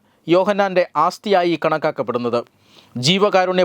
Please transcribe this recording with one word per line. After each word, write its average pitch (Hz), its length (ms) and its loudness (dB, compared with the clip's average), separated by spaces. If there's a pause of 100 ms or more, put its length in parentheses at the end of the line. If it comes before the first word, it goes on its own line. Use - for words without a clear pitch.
(340)
യോഹന്നാന്റെ 190 520 0 (200)
ആസ്തിയായി 180 480 0 (100)
കണക്കാക്കപ്പെടുന്നത്. 123 760 -4 (640)
ജീവകാരുണ്യ 185 580 2